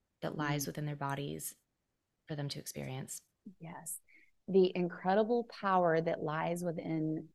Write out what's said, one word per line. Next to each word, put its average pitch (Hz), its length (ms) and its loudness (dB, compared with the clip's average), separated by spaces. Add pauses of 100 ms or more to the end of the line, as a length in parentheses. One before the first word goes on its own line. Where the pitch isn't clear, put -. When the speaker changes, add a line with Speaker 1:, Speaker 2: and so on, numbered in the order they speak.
(220)
Speaker 1:
that - 140 -4
lies 147 280 0
Speaker 2:
Mm. - 20 -6
Speaker 1:
within 151 200 -4
their 147 100 -4
bodies 143 580 -6 (720)
for 160 80 -6
them 143 140 -4
to - 100 -8
experience. 135 640 -8 (380)
Speaker 2:
Yes. - 400 -10 (480)
The 185 260 8
incredible 208 720 2
power 180 560 4
that 165 220 0
lies 165 420 -2
within 160 720 -2